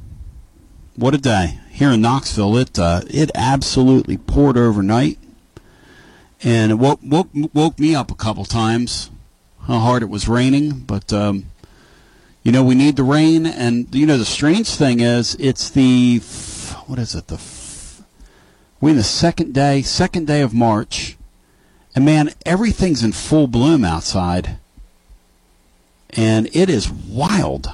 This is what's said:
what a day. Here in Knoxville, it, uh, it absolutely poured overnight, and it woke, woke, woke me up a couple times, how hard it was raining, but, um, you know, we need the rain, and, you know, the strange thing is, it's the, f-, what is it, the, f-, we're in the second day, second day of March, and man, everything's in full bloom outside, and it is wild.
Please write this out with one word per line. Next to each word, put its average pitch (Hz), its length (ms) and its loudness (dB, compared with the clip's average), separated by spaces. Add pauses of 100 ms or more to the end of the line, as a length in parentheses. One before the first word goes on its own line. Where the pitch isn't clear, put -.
(960)
what 127 180 0
a 147 40 -2
day. 104 400 0 (120)
Here 143 220 2
in 110 100 4
Knoxville, 113 560 0
it, 127 200 -2
uh, 85 300 0
it 147 260 -2
absolutely 131 840 2
poured 139 400 2
overnight, 113 600 2 (1200)
and 113 280 2
it 110 40 2
woke, 131 280 2
woke, 151 280 0 (240)
woke 156 240 0
me 156 160 2
up 131 160 -4
a - 40 -8
couple 104 300 -6
times, 117 680 -2 (520)
how 123 160 -2
hard 120 240 2
it 101 80 -6
was 101 180 -4
raining, 131 520 0
but, 110 300 -8
um, 101 360 -2 (960)
you 117 100 2
know, 131 100 4
we 127 120 4
need 139 220 4
the 135 60 0
rain, 160 440 2
and, 120 480 -4
you 139 100 2
know, 151 140 2
the 113 80 0
strange 185 420 0
thing 123 320 0
is, 120 360 0
it's - 340 -4
the, 127 480 4
f-, - 560 -12 (120)
what 131 120 -8
is 117 160 -8
it, - 140 -10
the, 85 80 -10
f-, - 680 -20 (800)
we're 147 80 4
in 156 60 4
the 117 60 2
second 170 520 -2
day, 139 260 2
second 175 460 -4
day 147 160 0
of 120 100 -2
March, 113 640 -2 (800)
and 131 100 2
man, 151 300 2 (100)
everything's 185 580 0
in 110 100 0
full 156 340 0
bloom 127 360 2
outside, 87 760 -4 (1500)
and 110 420 0
it 185 160 2
is 107 240 -2
wild. 104 800 -4